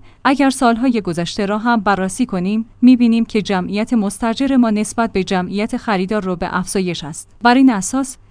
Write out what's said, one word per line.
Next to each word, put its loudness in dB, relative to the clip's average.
"اگر 2
سالهای 2
گذشته -4
را -2
هم 0
بررسی 0
کنیم، -2
می‌بینیم 6
که -2
جمعیت -2
مستاجر 0
ما 4
نسبت -2
به -2
جمعیت -2
خریدار -2
رو -4
به -6
افزایش -4
است. -14
بر 4
این 6
اساس -4